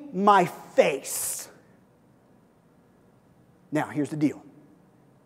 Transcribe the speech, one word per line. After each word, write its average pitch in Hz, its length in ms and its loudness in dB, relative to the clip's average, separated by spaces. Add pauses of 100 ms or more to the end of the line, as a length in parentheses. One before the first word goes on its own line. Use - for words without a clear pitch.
(140)
my 196 320 6
face." - 1040 -2 (2250)
Now, 147 160 -2
here's 143 200 -4
the 160 60 -10
deal. 147 260 -2 (840)